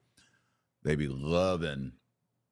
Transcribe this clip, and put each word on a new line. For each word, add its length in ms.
they 100
be 140
loving 840